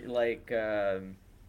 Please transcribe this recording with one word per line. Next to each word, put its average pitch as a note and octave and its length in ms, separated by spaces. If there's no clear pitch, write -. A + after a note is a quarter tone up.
like, A#2+ 460
um, G2+ 640